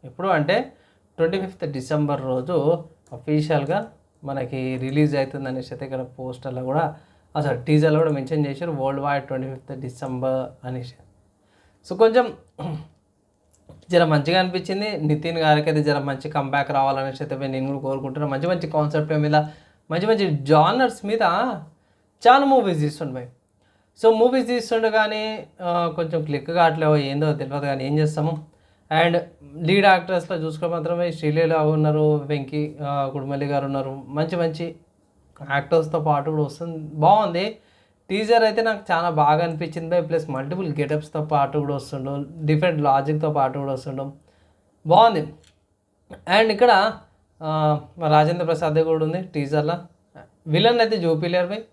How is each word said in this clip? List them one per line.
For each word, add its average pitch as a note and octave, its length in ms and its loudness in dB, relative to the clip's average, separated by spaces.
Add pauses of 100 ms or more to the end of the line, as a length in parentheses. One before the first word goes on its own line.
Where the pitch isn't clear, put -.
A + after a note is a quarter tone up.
ఎప్పుడు F3 220 -6
అంటే, F3+ 440 2 (440)
ట్వంటీ E3+ 240 0
ఫిఫ్త్ F#3 320 -8
డిసెంబర్ C#3+ 500 -2
రోజు C#3+ 600 0 (280)
అఫీషియల్గా D3+ 720 -2 (380)
మనకి C3 520 -6
రిలీజ్ C#3+ 400 0
అవుతుంది C3+ 320 -4
అనేసి B2+ 260 -8
అయితే D3+ 100 -10
ఇక్కడ C3 180 -8
పోస్టర్లో B2+ 640 -10
కూడా, D3+ 320 -2 (400)
ఆ, D3 40 -2
సారీ, C#3 220 -2
టీజర్లో D3+ 360 4
కూడా D#3+ 120 4
మెన్షన్ C#3+ 360 -2
చేశారు, C#3 240 -6
వరల్డ్ C#3 300 -4
వైడ్ C#3+ 240 -2
ట్వంటీ C3 240 -6
ఫిఫ్త్ C3 320 -14
డిసెంబర్ B2+ 840 -6
అనేసి. B2+ 280 -10 (920)
So, F3+ 120 -8
కొంచెం A3+ 340 4 (1600)
జర E3+ 140 6
మంచిగా D#3 360 2
అనిపించింది. F#3 580 -4
నితిన్ D3+ 400 -2
గారికి D3+ 320 4
అయితే D3+ 120 2
జర D3 160 2
మంచి C#3 320 -6
కంబ్యాక్ C#3+ 400 -2
రావాలనేసి C3+ 520 0
అయితే C#3 260 -6
నేను C3 200 -4
కూడా C#3 100 -4
కోరుకుంటున్నాను. C3+ 540 -4
మంచి C#3 140 -2
మంచి F3 240 -2
కాన్సెప్ట్ D3+ 420 0
మీద D3+ 240 2 (540)
మంచి F3 160 -2
మంచి G3+ 240 2
జానర్స్ D#3 720 2
మీద A3 160 -2 (1040)
చాలా C4+ 220 8
మూవీస్ G#3+ 340 2
తీస్తుండు D3 340 -4
భయ్. B2+ 140 -10 (720)
So, A3+ 140 6
మూవీస్ B3 320 4
తీస్తుండు A3+ 420 -2
కానీ, G#3+ 580 -2 (160)
ఆ, F3 340 -2
కొంచెం D#3+ 280 -2
క్లిక్ C#3+ 260 -6
కావట్లేవు, D#3 460 4
ఏందో C#3+ 360 0
తెలియదు C#3+ 340 -4
కానీ C3+ 180 -4
ఏం D3 140 0
చేస్తాము. D#3 480 -2 (440)
And E3+ 280 2 (480)
లీడ్ G3 200 4
యాక్టర్స్‌లో F3+ 500 2
చూసుకుంటే D#3+ 380 -4
మాత్రమే E3+ 380 -2
శ్రీలీల D#3+ 420 2
ఉన్నారు, D3+ 640 4
వెంకీ, D3 680 -4
ఆ, C#3 300 -2
కుడుమల్లి C#3 340 -4
గారు C#3 180 -2
ఉన్నారు, C3+ 440 -4
మంచి D#3 280 -2
మంచి E3 400 -4 (760)
యాక్టర్స్తో D#3 500 0
పాటు D3 300 0
కూడా D3+ 120 0
వస్తుంది, D#3+ 360 -6
బాగుంది. F3 800 2 (520)
టీజర్ A3 320 2
అయితే A3 200 2
నాకు A3 180 0 (100)
చాలా E3+ 200 2
బాగా D3+ 340 4
అనిపించింది E3 460 -6
భయ్. F3 180 0
ప్లస్ D#3 220 -2
మల్టిపుల్ D3 500 -6
గెటప్స్తో D3+ 440 -4
పాటు C#3+ 340 0
కూడా C#3+ 160 -2
వస్తుండు, C#3 520 -8 (200)
డిఫరెంట్ D#3 340 2
లాజిక్తో D3 500 2
పాటు C#3 280 0
కూడా C#3 140 -4
వస్తుండు, C3+ 400 -8 (760)
బాగుంది. F#3+ 360 6 (880)
And G#3+ 380 2
ఇక్కడ G#3+ 420 4 (500)
ఆ, D3+ 380 2 (180)
మా D#3+ 100 -2
రాజేంద్ర D#3 360 4
ప్రసాద్ D#3+ 400 2
కూడా D#3+ 200 2
ఉంది E3+ 180 -2
టీజర్లో. D3+ 520 -2 (720)
విలన్ G#3+ 340 4
అయితే A3 160 2
చూపిలేరు E3+ 500 0
భయ్. G#3 160 -8 (100)